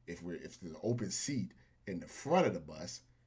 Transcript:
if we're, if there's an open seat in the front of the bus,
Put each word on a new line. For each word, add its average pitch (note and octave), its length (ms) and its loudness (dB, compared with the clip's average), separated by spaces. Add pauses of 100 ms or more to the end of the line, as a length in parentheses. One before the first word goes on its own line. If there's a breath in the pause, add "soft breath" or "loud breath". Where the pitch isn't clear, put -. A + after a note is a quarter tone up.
if E2+ 160 -8
we're, E2+ 140 -4
if D2 240 -12
there's E2+ 120 -8
an D#2 100 -12
open A2+ 280 2
seat - 420 -2 (340 soft breath)
in - 140 -2
the - 60 -10
front E3 400 6
of G#2 80 4
the D#2+ 60 -4
bus, D#2 420 -8 (240)